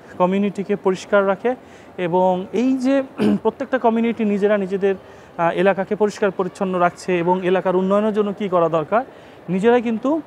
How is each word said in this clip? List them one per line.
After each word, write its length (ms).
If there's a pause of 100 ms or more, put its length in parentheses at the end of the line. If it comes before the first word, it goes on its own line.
(180)
কমিউনিটিকে 580
পরিষ্কার 500
রাখে। 280 (440)
এবং 540
এই 240
যে 260 (160)
<clears throat> 240
প্রত্যেকটা 360
কমিউনিটি 460
নিজেরা 340
নিজেদের, 360 (440)
আহ, 120
এলাকাকে 460
পরিষ্কার 340
পরিচ্ছন্ন 480
রাখছে 400
এবং 280
এলাকার 300
উন্নয়নের 380
জন্য 240
কী 100
করা 200
দরকার, 360 (440)
নিজেরাই 340
কিন্তু 440